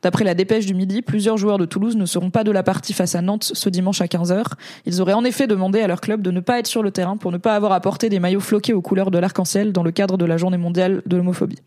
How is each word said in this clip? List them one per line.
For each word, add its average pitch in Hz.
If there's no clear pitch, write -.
D'après 180
la 185
dépêche 196
du 196
Midi, 190
plusieurs 214
joueurs 202
de 175
Toulouse 220
ne 196
seront 175
pas 220
de 214
la 190
partie 190
face 180
à 170
Nantes 202
ce -
dimanche 185
à 180
quinze 175
heures. 208
Ils 180
auraient 185
en 226
effet 254
demandé 202
à 208
leur 175
club 214
de 185
ne 180
pas 240
être 233
sur 226
le 196
terrain 190
pour 180
ne 175
pas 214
avoir 208
à 185
porter -
des 202
maillots 180
floqués 208
aux 196
couleurs 190
de 180
l'arc-en-ciel 190
dans 180
le 165
cadre 190
de 175
la 165
journée 180
mondiale 175
de 180
l'homophobie. 180